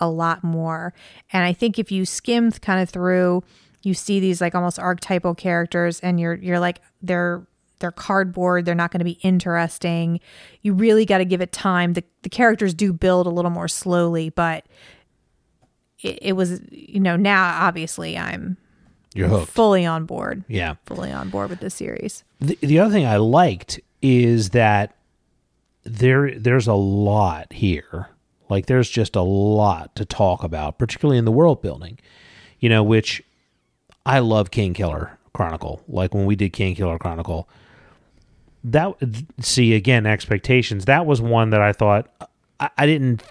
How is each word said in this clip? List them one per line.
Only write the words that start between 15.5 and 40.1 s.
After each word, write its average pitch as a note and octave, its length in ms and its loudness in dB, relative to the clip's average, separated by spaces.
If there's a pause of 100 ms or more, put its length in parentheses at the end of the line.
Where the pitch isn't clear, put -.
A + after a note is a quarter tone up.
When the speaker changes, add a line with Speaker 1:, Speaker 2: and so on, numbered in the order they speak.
Speaker 1:
it, - 200 -10
it F#3+ 120 -2
was, F3+ 360 -2
you - 300 -8
know, F3+ 160 2
now F#3 500 2
obviously E3 520 -6
I'm F3 400 -8 (560)
Speaker 2:
You're F2+ 160 0
hooked. F#2 220 0
Speaker 1:
fully G3 340 4
on D#3+ 200 -4
board. F#3 440 -10
Speaker 2:
Yeah. F2 260 -4 (100)
Speaker 1:
Fully - 280 -10
on C2+ 160 -10
board G3 200 -6
with F3+ 120 -12
this - 140 -10
series. - 500 -12 (160)
Speaker 2:
The, C#3 180 -2
the D3+ 200 4
other G#3 120 4
thing F3 140 4
I A2 100 2
liked A2+ 640 2 (220)
is A#2 480 4
that G#2+ 440 2 (920)
there, B2+ 520 2
there's A#2+ 300 2
a A2+ 60 2
lot G2+ 800 2
here. F2 560 -2 (400)
Like, G2 160 0
there's B2+ 240 2
just A2 260 -2
a F#2+ 60 2
lot G2 760 2
to G#2+ 100 -6
talk F#2 380 0
about, D2+ 360 -6
particularly C3 400 0
in A#2 60 0
the A2 60 2
world D3 300 4
building, E2+ 380 -10 (600)
you B2 80 -2
know, A2 160 4
which A2 380 0 (880)
I C3 120 4
love A2 300 2
Kingkiller F2 640 -4 (220)
Chronicle. E2 540 -6
Like, F#2 280 -4
when G2 100 2
we G2+ 100 2
did G2 180 -2
Kingkiller F2+ 460 -2
Chronicle, E2 480 -6 (1160)
that, D3+ 320 0 (440)
see, A#2 360 2
again, A2 320 2
expectations. G#2+ 800 0